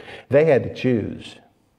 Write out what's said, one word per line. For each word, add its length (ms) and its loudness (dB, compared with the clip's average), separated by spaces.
They 160 4
had 200 2
to 100 -10
choose. 600 -4